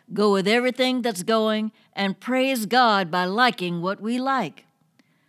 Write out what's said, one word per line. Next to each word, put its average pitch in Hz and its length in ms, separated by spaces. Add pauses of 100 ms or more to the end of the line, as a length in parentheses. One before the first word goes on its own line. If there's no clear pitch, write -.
(120)
go 202 220
with 190 140
everything 247 560
that's 185 200
going, 220 480 (220)
and 196 260
praise 254 460
God 202 460
by 180 140
liking 180 560
what 190 200
we 233 180
like. 254 440 (640)